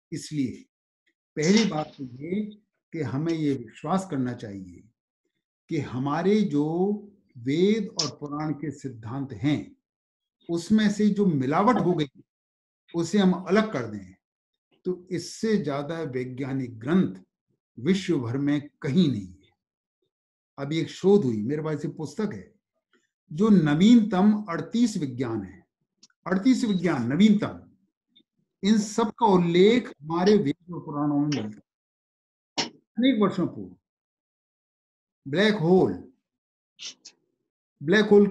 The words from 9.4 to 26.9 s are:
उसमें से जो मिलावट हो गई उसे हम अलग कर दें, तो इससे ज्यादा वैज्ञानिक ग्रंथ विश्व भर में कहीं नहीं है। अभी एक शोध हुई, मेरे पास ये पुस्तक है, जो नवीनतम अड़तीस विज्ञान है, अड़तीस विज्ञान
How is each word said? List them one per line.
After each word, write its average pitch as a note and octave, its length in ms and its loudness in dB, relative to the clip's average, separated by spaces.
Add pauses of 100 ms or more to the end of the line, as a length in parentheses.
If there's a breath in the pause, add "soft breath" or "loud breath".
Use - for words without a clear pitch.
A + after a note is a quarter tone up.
उसमें G3+ 420 2
से G#3 180 2
जो G3+ 180 2
मिलावट E3 500 2
हो F3 180 0
गई D3+ 120 -2 (880)
उसे E3+ 240 -2
हम F#3 140 6
अलग G#3 400 0
कर B2 140 -6
दें, G2 280 -14 (720)
तो F3+ 240 -6
इससे G#3 460 -4
ज्यादा D3 440 -4
वैज्ञानिक B2+ 800 -8
ग्रंथ D3 360 0 (640)
विश्व E3+ 400 -2
भर B2 200 -6
में C#3+ 300 -2 (140)
कहीं D#3 260 2
नहीं G2+ 180 -4
है। - 100 -20 (1200)
अभी C#3+ 200 -4
एक D#3 100 -2
शोध F#3+ 360 4
हुई, A2 180 -2
मेरे D3 200 -4
पास D3+ 220 -6
ये D#3+ 60 -6
पुस्तक D#3+ 420 -8
है, G3 200 -16 (800)
जो F3 180 0
नवीनतम F#3+ 840 6 (160)
अड़तीस G#3+ 480 -2
विज्ञान A#2+ 460 -6
है, F2+ 220 -18 (600)
अड़तीस G3 380 2
विज्ञान E3+ 480 0